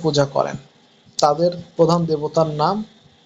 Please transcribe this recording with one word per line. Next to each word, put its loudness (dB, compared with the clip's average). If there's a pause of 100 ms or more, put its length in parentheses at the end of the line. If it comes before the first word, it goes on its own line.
পূজা 2
করেন। -2 (640)
তাদের 2 (240)
প্রধান 2
দেবতার -2
নাম -2 (420)